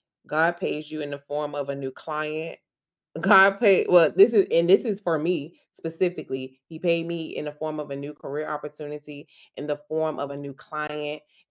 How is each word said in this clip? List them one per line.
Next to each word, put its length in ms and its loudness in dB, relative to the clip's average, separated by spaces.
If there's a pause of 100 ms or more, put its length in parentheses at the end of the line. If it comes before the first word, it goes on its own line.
(260)
God 320 0
pays 320 -4
you 100 -6
in 100 -6
the 80 -8
form 360 -6
of 140 -6
a 60 -4
new 160 -6
client. 680 -8 (600)
God 400 6
pay-, 280 4
well, 280 6
this 180 8
is, 180 4
and 180 2
this 140 6
is 160 -2
for 180 0
me 420 -4 (180)
specifically. 880 -4
He 120 -12
paid 260 0
me 300 -6
in 100 -6
the 60 -8
form 280 -6
of 100 -8
a 60 -6
new 180 -8
career 340 -8
opportunity, 800 -10 (280)
in 120 -8
the 100 -2 (100)
form 320 -2
of 100 -6
a 80 -8
new 160 -10
client, 680 -8 (280)